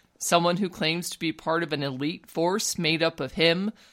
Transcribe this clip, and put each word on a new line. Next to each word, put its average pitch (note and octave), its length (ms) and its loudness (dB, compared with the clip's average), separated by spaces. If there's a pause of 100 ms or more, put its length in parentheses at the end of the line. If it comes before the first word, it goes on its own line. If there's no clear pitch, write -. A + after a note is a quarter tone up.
(200)
someone F3 380 2
who G3 120 -2
claims E3+ 400 -4
to - 80 -10
be D#3+ 140 -2
part D#3+ 320 -2
of D3+ 100 -4
an D3 80 -4
elite C#3+ 460 -4
force F3 500 -2
made D#3+ 240 2
up E3 180 0
of C3+ 120 -4
him, F3 400 2 (220)